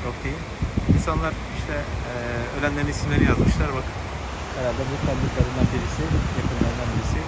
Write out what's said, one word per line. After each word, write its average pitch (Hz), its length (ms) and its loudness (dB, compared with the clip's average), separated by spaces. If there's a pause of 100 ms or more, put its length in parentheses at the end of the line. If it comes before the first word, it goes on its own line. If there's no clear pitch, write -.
Yok 123 100 -4 (100)
değil. 139 120 -2 (600)
İnsanlar 160 360 2 (260)
işte, - 140 -4
e, 123 880 -2
ölenlerin 143 260 2
isimlerini 143 380 2
yazmışlar. 127 500 4
Bak. 131 100 -2 (760)
Herhalde 123 200 0
bu 139 280 -2
tanıdıklarından 127 680 2
birisi, 120 280 -2 (360)
yakınlarından - 580 -2
birisi - 320 -2